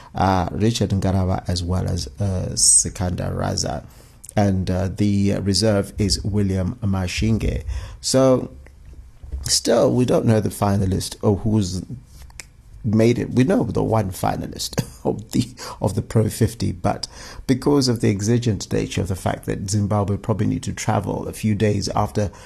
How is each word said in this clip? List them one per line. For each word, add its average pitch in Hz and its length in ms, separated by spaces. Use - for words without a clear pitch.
uh, 92 380
Richard 104 380
Ngarava, 95 580
as 90 160
well 92 240
as, 87 200
uh, 95 320
Sikandar - 840
Raza. - 520
And, 95 320
uh, 92 200
the 101 460
reserve 98 640
is 95 280
William 95 580
Mashinge. 98 800
So, 131 500
still, 151 520
we 127 100
don't 143 220
know 110 140
the 101 80
finalist 98 720
or 107 140
who's 98 460
made 113 360
it. 87 100
We 123 140
know 180 180
the 107 220
one 104 260
finalist - 720
<laughs> - 80
of - 260
the, - 240
of 98 140
the 104 80
Pro 110 280
fifty, 101 420
but - 340
because 135 400
of 120 140
the 113 100
exigent 110 640
nature 107 300
of 95 60
the 95 60
fact - 320
that 107 240
Zimbabwe 101 460
probably 107 320
need 101 160
to 98 80
travel 101 560
a - 40
few 107 220
days 101 360
after 104 420